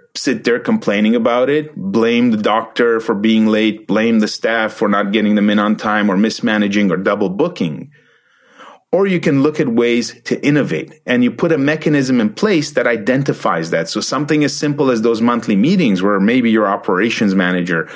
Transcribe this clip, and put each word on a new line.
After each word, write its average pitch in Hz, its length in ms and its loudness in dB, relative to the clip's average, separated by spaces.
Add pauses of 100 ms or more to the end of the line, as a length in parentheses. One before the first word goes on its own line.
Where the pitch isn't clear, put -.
(160)
sit 120 280 -4
there 120 160 0
complaining 110 560 0
about 123 340 0
it, 151 260 -2
blame 120 560 0
the 110 60 0
doctor 113 600 0
for 113 160 -2
being 110 320 2
late, 107 400 0
blame 110 320 2
the 107 80 2
staff 113 460 -2
for 107 140 -2
not 101 240 0
getting 107 240 2
them 104 140 2
in 107 100 2
on 104 160 0
time 104 340 -2
or 92 60 0
mismanaging 104 760 0
or 92 60 0
double 101 320 -2
booking. 95 640 -4 (960)
Or 190 160 2
you 185 140 0
can 139 240 2
look 151 160 0
at 147 80 0
ways 120 560 0
to - 240 -4
innovate, 113 580 -2
and 123 160 0
you 123 80 2
put 165 220 -2
a 160 60 2
mechanism 139 640 0
in 107 120 0
place 175 380 0
that 120 160 0
identifies 117 840 -2
that. 85 180 -2
So 104 100 -4
something 151 460 -2
as 139 100 -4
simple 147 340 0
as 117 120 0
those 113 200 0
monthly 117 360 0
meetings 120 440 2
where 98 200 0
maybe 117 280 2
your 107 200 2
operations 101 640 0
manager 90 600 -2